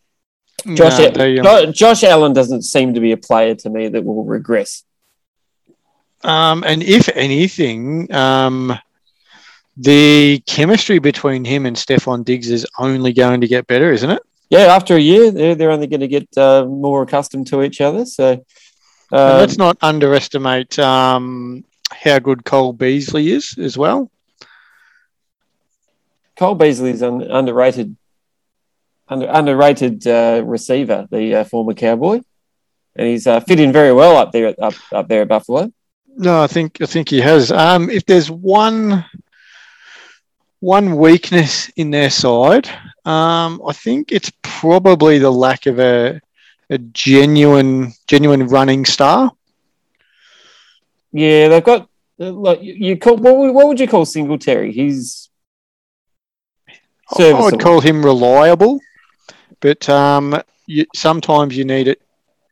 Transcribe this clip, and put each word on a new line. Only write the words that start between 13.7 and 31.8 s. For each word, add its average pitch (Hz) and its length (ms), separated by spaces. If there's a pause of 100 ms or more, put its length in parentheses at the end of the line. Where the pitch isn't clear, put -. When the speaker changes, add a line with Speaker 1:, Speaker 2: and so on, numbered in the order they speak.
Speaker 2:
isn't 123 180
it? 220 120 (260)
Speaker 1:
Yeah, 180 260
after 180 220
a 160 40
year, 208 300
they're, 170 240
they're 160 160
only 151 160
gonna 139 220
get, 143 180 (100)
uh, 135 280
more 139 380
accustomed 135 460
to 139 140
each 139 180
other. 175 260
So, 135 240 (800)
Speaker 2:
And 139 80
Speaker 1:
um, 135 180
Speaker 2:
let's - 200
not 180 240
underestimate, 139 960
um, 127 840 (280)
how 143 260
good 127 260
Cole 131 280
Beasley 139 580
is 285 280
as 127 180
well. 214 340 (2250)
Speaker 1:
Cole 190 200
Beasley 131 340
is 113 140
un-, 123 180
underrated, 127 720 (1120)
under-, 131 240
underrated, 139 800
uh, 117 360
receiver, 117 680
the, 110 260
uh, 107 80
former 113 300
Cowboy, 135 480 (760)